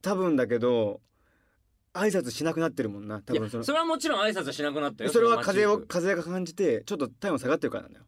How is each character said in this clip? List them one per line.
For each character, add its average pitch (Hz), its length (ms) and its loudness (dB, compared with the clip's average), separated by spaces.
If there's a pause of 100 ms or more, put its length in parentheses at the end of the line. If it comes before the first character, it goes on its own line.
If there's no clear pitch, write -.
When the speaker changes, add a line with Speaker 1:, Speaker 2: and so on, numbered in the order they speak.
Speaker 1:
多 196 120 0
分 180 220 2
だ 123 120 2
け 120 100 2
ど、 113 420 2 (920)
挨 190 120 0
拶 175 240 0
し 113 120 -8
な 160 120 -2
く 160 60 -2
な 165 100 0
っ - 20 -18
て 131 100 -4
る 113 60 -2
も 101 120 -8
ん 104 60 -12
な、 104 140 -8
多 127 140 -6
分 110 160 0
そ 117 80 -6
の。 - 20 -4
Speaker 2:
い - 20 -8
や、 - 40 -6
そ 277 60 -2
れ 311 60 2
は 330 60 2
も 320 140 0
ち 320 100 -2
ろ 247 100 0
ん - 20 0
挨 214 120 2
拶 175 200 -4
し 147 100 -6
な 147 100 0
く 151 80 -2
な 143 100 -2
っ - 40 -14
た - 100 -8
よ、 190 60 0
Speaker 1:
そ 233 100 6
れ 233 60 6
は 233 120 6
風 202 280 2
を、 208 80 6
Speaker 2:
そ - 20 2
の - 20 -4
街 220 40 -8
行 - 40 -16
く。 - 0 -
Speaker 1:
風 180 300 0
が 170 60 -4
感 180 220 -4
じ 165 120 -12
て、 139 280 2
ち - 80 -8
ょ - 40 -2
っ - 20 -10
と 131 100 -2
体 - 220 -6
温 143 80 0
下 127 100 -4
が 151 80 4
っ - 20 -4
て 147 80 -2
る - 40 0
か 101 80 -6
ら 92 60 -8
な - 60 -18
ん - 20 -20
だ - 80 -20
よ。 - 80 -20